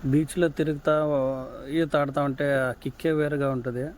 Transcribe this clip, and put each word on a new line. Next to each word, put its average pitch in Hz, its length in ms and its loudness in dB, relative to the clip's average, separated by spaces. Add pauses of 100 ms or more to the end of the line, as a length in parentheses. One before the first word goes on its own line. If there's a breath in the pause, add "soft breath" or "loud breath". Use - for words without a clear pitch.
(100)
బీచ్లో 160 360 2 (120)
తిరుగుతా, 151 360 0 (840)
ఈత 160 220 0
ఆడుతా 143 280 0
ఉంటే 139 180 -2 (180)
ఆ - 20 0 (160)
కిక్కే 160 360 -2
వేరుగా 147 380 0
ఉంటుంది. 123 280 -4 (140)